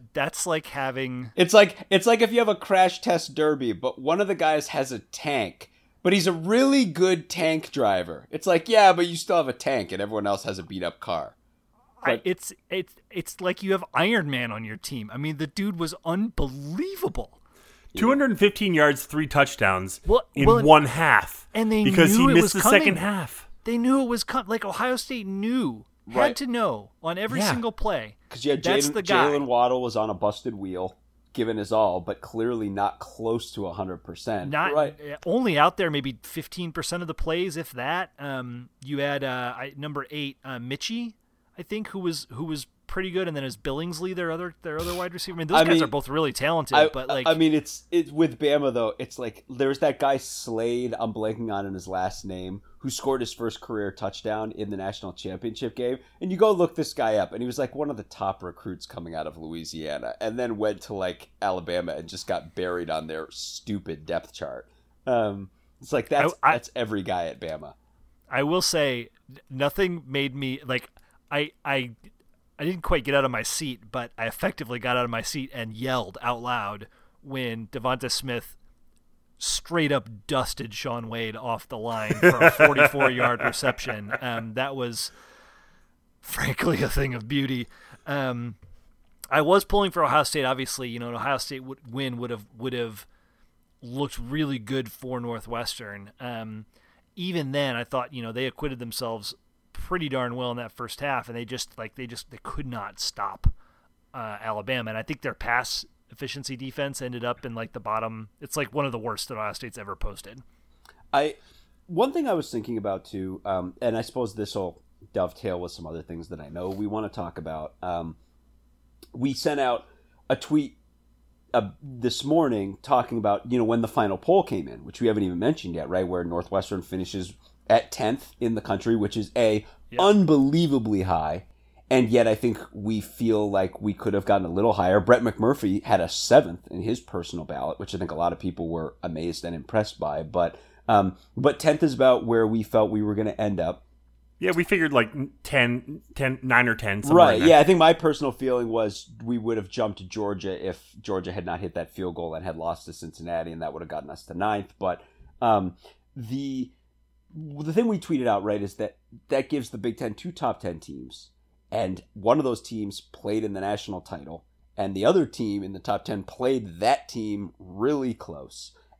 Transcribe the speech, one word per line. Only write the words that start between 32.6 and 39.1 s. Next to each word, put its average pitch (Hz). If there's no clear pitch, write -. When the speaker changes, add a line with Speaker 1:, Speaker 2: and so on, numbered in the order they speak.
Speaker 2:
not 101
close 113
to 101
a 87
hundred 92
percent. 95
Speaker 1:
Not 151
Speaker 2:
Right. 147
Speaker 1:
uh, 147
only 196
out -
there 175
maybe 135
fifteen 170
percent 170
of 170
the 156
plays, 170
if 165
that. 151
Um, 127
you 139
had, 143